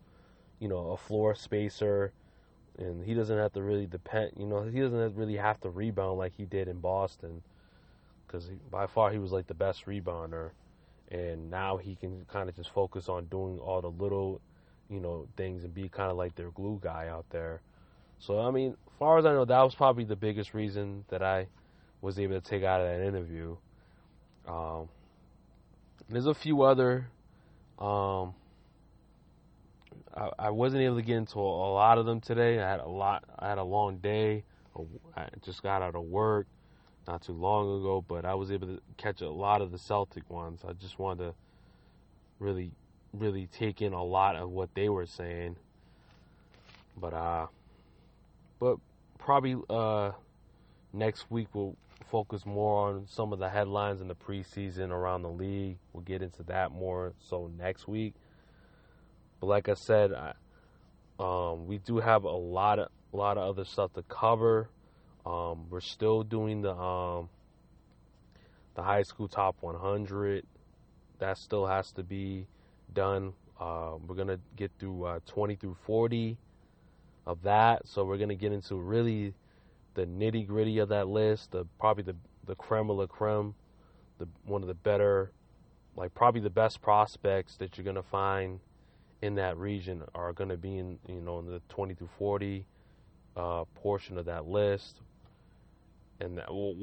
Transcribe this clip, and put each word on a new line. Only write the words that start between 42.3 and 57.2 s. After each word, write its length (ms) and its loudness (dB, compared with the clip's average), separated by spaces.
really, 320 -2
really 360 -2
take 340 -4
in 100 0
a 120 -2
lot 320 4
of 140 -6
what 240 -4
they 140 2
were 180 0
saying. 500 -8
But, 160 -6
uh, 340 -2
but 160 4
probably, 380 4
uh, 440 2
next 360 -2
week 260 -2
we'll 220 -4
focus 380 -2
more 420 2
on 200 -4
some 240 -4
of 80 -4
the 80 0
headlines 520 0
in 60 -8
the 80 -8
preseason 760 -6
around 320 -2
the 80 -6
league. 460 -4
We'll 120 -14
get 180 -6
into 220 -10
that 260 0
more 480 -4
so 400 -6